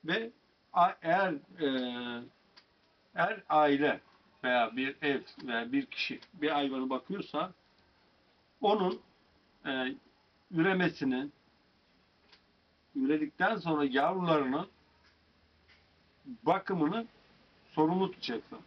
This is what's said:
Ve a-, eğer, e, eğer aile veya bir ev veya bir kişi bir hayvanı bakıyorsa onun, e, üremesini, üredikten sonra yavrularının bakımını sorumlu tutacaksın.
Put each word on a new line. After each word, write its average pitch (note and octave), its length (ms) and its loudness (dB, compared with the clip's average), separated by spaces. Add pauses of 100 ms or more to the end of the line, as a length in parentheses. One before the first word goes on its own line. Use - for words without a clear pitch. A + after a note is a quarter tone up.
Ve A3 260 -2 (420)
a-, F3+ 280 4
eğer, F3 320 2 (260)
e, C#3+ 100 2 (1500)
eğer F#3+ 340 0
aile C#3+ 520 4 (420)
veya A#2+ 320 2
bir C3+ 260 -4
ev C#3 200 0 (220)
veya A#2 280 -4
bir C#3 140 0
kişi - 340 -6 (140)
bir D3 160 -4
hayvanı C3+ 400 -2
bakıyorsa D#3+ 640 -6 (1080)
onun, G3+ 400 2 (640)
e, C3 300 -4 (560)
üremesini, D#3+ 760 2 (1700)
üredikten E3 600 0
sonra D#3+ 280 0
yavrularının D#3 800 0 (1600)
bakımını F#3+ 800 -2 (680)
sorumlu F3+ 400 2
tutacaksın. - 560 -10